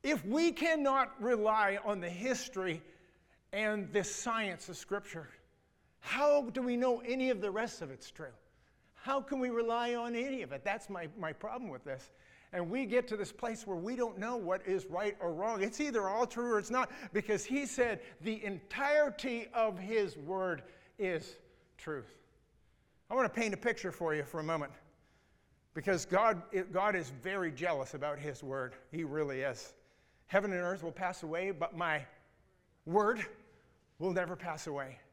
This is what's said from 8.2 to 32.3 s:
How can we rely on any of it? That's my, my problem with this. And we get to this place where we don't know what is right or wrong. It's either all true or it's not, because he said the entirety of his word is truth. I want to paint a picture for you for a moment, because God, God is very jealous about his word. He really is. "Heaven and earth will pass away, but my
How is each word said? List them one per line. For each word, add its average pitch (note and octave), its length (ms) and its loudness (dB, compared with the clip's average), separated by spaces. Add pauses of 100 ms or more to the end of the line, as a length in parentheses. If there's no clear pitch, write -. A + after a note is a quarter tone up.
How C4+ 260 0
can C#4 180 -2
we B3+ 120 2
rely A#3 440 2
on A#3 200 -2
any B3+ 280 -2
of C3+ 100 -6
it? C#3 100 -6
That's G3+ 280 -2
my, E3+ 260 -6
my D#3+ 160 -4
problem A3+ 380 -6
with B2+ 140 -10
this. C3 260 -8 (420)
And F3 180 -2
we B3+ 160 0
get B3 220 2
to A3 80 -2
this G3+ 160 -4
place A3+ 340 -6
where F#3+ 100 -4
we G#3+ 200 -4
don't A3+ 220 -2
know A#3 180 -2
what F#3 300 -2
is F#3 200 0
right G3+ 340 -2
or E3+ 120 0
wrong. G#3 300 0
It's D4 180 -2
either A3+ 280 2
all A3+ 180 2
true A#3+ 280 0
or G#3 40 6
it's G#3 120 -2
not, B3+ 200 2 (220)
because G3+ 320 0
he C4+ 220 0
said A#3 340 2 (200)
the G#3+ 240 -4
entirety C4 1080 2
of A3 260 2
his G3+ 380 0
word E3+ 460 -2 (360)
is F#3 380 -2 (400)
truth. C#3+ 400 -8 (920)
I A3 40 -2
want B3+ 180 4
to A3+ 80 0
paint G#3+ 140 2
a - 20 -4
picture A3+ 360 0
for D#3+ 220 0
you D3 80 0
for D#3+ 180 -4
a D3+ 40 -4
moment, D3+ 280 0 (1000)
because F3 300 2
God, G3+ 380 6 (300)
God G3 220 4
is D#3 160 -2 (120)
very F#3 300 -2
jealous C#3+ 420 -2
about C#3+ 240 -4
his C#3+ 240 -8
word. C3 320 -4 (160)
He D#3 140 -4
really C#3 360 -2
is. C3 340 -4 (540)
"Heaven G3 240 4
and F3+ 100 0
earth F3+ 200 -2
will E3 100 -6
pass F#3 300 -4
away, F3 300 -2
but E3 240 -4
my D#3 280 0 (840)